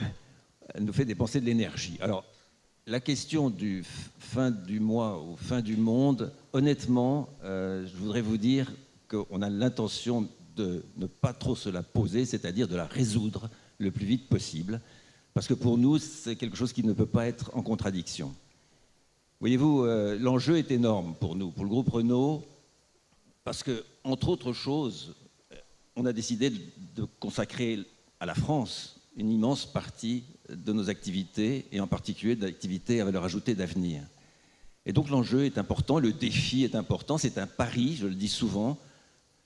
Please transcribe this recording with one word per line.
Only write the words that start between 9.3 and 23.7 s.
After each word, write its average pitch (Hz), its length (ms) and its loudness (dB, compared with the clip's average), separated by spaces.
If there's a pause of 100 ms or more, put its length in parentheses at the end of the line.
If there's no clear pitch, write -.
a 101 80 0
l'intention 113 800 0 (260)
de 90 300 -2 (100)
ne 92 120 -4
pas 123 260 -2
trop 127 240 -4
se - 100 -10
la 90 160 -4
poser, 110 400 0
c'est-à-dire 104 460 -2
de 90 80 -2
la 85 80 -4
résoudre 110 640 -2 (300)
le 95 120 0
plus - 140 -6
vite 113 240 0
possible, 92 500 -2 (540)
parce - 140 -2
que 131 80 2
pour 120 220 4
nous, 135 200 6
c'est - 400 -6
quelque 107 180 -6
chose 123 160 0
qui 120 120 0
ne 110 100 4
peut 104 120 4
pas 117 220 2
être - 260 -6
en 113 100 -2
contradiction. 95 680 -2 (1080)
Voyez-vous, 127 420 6
euh, 104 340 4
l'enjeu 127 400 4
est 147 140 2
énorme 110 480 2
pour 82 160 -2
nous, 92 160 -2
pour 98 140 -4
le 101 40 -2
groupe 117 200 2
Renault, 123 560 2 (1000)
parce - 180 -6
que, 117 220 -4 (220)